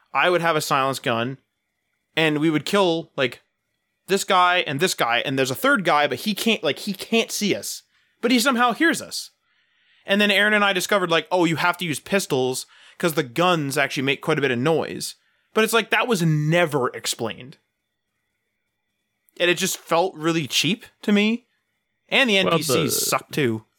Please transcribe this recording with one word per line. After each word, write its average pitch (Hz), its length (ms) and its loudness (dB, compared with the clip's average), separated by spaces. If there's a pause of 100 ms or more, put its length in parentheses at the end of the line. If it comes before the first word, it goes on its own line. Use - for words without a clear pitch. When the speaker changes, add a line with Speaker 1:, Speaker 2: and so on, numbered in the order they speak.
(120)
Speaker 1:
I 147 180 2
would 170 120 2
have 165 140 0
a 151 40 0
silence 135 380 0
gun, 123 400 -2 (760)
and 156 220 2
we 160 120 2
would 151 140 0
kill, 175 520 0
like, 131 240 -4 (680)
this 196 160 0
guy 180 420 4
and 139 140 -4
this 180 140 2
guy, 120 240 0
and 135 200 -2
there's 131 120 2
a 127 40 -4
third 254 300 0
guy, 147 220 2
but 127 140 -4
he 208 140 -4
can't, - 300 -2
like, 143 160 -2
he 202 140 -8
can't - 360 -2
see 190 240 -2
us, - 280 -10 (400)
but 254 80 0
he 254 100 4
somehow 247 320 2
hears 311 300 0
us. - 280 -12 (760)
And 202 140 2
then 208 100 2
Aaron 208 240 2
and 208 100 2
I 196 80 2
discovered, 185 380 0
like, 160 200 0
"Oh, 180 140 2
you 165 120 0
have 175 220 0
to 180 60 -6
use 151 160 -6
pistols 131 640 -2 (320)
'cause 170 160 -2
the 160 100 -2
guns 147 560 0
actually 139 260 -2
make 143 180 -2
quite 156 160 -2
a - 20 -4
bit 135 100 0
of 120 80 -2
noise." 139 560 -2 (400)
But 220 100 2
it's 214 100 -2
like, 226 160 0
that 226 180 0
was 185 140 0
never 151 680 2
explained. 117 680 -8 (1800)
And 175 100 2
it 170 80 0
just 185 200 -4
felt 170 360 0
really 160 320 -2
cheap - 380 -2 (180)
to 208 100 2
me. 214 340 2 (600)
And 247 220 2
the 196 140 2
Speaker 2:
Well, 180 100 2
Speaker 1:
N 165 40 2
P 151 40 -2
Cs 147 120 0
Speaker 2:
the 87 160 0
Speaker 1:
suck - 400 -4
too. 117 340 -2 (140)